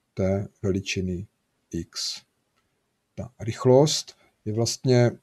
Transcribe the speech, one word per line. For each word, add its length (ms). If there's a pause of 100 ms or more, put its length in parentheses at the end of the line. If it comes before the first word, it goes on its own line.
(140)
té 340 (140)
veličiny 680 (440)
x. 500 (960)
Ta 240
rychlost 800 (280)
je 80
vlastně 580 (120)